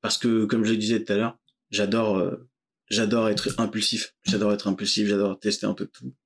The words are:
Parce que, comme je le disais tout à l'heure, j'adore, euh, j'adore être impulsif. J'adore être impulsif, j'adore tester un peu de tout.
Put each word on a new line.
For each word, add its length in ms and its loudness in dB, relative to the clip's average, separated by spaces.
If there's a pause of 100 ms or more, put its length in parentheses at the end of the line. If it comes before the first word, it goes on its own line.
Parce 180 -2
que, 260 2
comme 200 2
je 80 2
le 60 2
disais 260 0
tout 80 -2
à 40 2
l'heure, 220 -2 (320)
j'adore, 480 0
euh, 300 -2 (400)
j'adore 400 2
être 200 -2 (100)
impulsif. 560 -2 (100)
J'adore 300 2
être 140 -2
impulsif, 400 0
j'adore 300 2
tester 280 -2
un 80 0
peu 100 -8
de 60 -12
tout. 240 -14 (120)